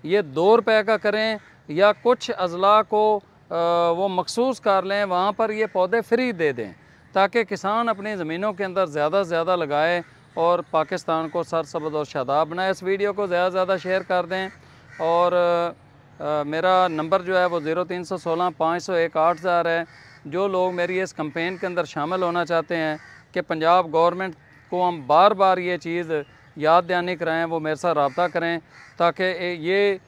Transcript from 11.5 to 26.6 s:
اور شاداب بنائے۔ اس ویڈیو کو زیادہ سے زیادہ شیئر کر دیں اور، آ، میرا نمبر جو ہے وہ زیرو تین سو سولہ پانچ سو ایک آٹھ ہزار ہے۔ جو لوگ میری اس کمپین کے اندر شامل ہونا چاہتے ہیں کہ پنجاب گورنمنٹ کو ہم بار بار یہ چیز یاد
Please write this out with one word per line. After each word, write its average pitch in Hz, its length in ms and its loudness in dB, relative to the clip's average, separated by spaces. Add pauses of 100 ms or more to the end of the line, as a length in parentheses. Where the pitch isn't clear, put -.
اور 151 80 -2
شاداب 143 440 0
بنائے۔ 185 220 -2
اس 185 120 -6
ویڈیو 196 300 -2
کو 202 140 -4
زیادہ 180 240 0
سے - 20 -10
زیادہ 185 300 0
شیئر 185 200 -2
کر 180 240 -2
دیں 190 220 -6 (500)
اور، 170 340 2 (880)
آ، 151 240 -2
میرا 180 460 2
نمبر 165 340 0
جو 185 160 0
ہے 180 80 4
وہ 170 140 0
زیرو 165 240 -2
تین 180 200 -6
سو 185 120 -6
سولہ 170 260 -2 (140)
پانچ 165 260 -2
سو 190 100 -6
ایک 165 240 0
آٹھ 160 240 2
ہزار 175 240 0
ہے۔ 165 180 0 (420)
جو 180 240 -2
لوگ 185 260 0
میری 180 260 -2
اس 190 140 -6
کمپین 165 420 -6
کے 185 100 -8
اندر 175 180 -2
شامل 165 380 -4
ہونا 175 220 0
چاہتے 165 320 -2
ہیں 156 200 -2 (360)
کہ 180 80 -2
پنجاب 165 520 2
گورنمنٹ 175 420 0 (340)
کو 180 200 0
ہم 156 180 -6
بار 170 240 8
بار 190 280 2
یہ 180 180 -2
چیز 165 340 -6 (460)
یاد 160 320 4